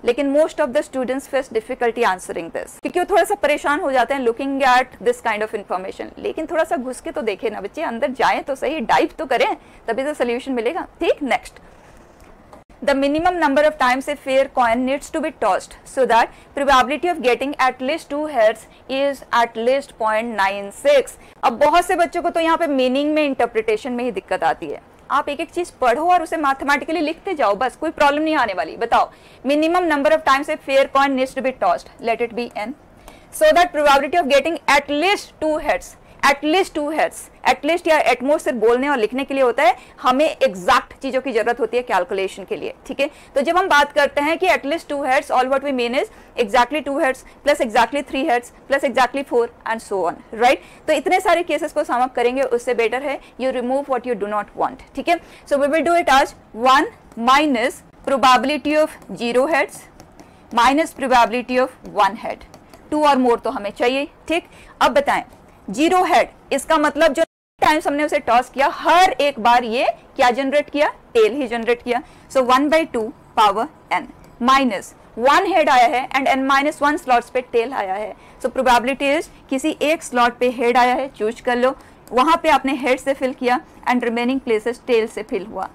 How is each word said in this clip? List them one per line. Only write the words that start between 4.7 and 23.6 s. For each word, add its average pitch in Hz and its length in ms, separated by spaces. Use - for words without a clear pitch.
this 240 200
kind 214 200
of - 100
information। 196 640
लेकिन 311 320
थोड़ा 320 120
सा 330 140
घुस 247 240
के 320 100
तो 311 100
देखे 214 280
ना 208 120
बच्चे, 202 200
अंदर 254 300
जाएं 214 320
तो 269 120
सही, 302 240
डाइव 240 380
तो 320 80
करें, 254 300
तभी 233 160
तो 302 100
सॉल्यूशन 262 380
मिलेगा, 247 360
ठीक? 392 240
नेक्स्ट, - 360
the 277 180
minimum 330 420
number 294 240
of 302 160
times 254 240
a 285 180
fair 269 220
coin 240 300
needs 277 260
to 302 100
be 320 100
tossed - 340
so 262 160
that - 260
probability 277 600
of 311 100
getting 254 320
at 254 200
least 320 200
two 302 260
heads 226 320
is 269 360
at 233 220
least 269 340
point 220 400
nine 196 320
six। 571 360
अब 233 220
बहुत 349 200
से 381 100
बच्चों 339 260
को 339 80
तो 339 100
यहाँ 320 180
पे 330 100
मीनिंग 277 460
में, 302 120
इंटरप्रिटेशन 233 680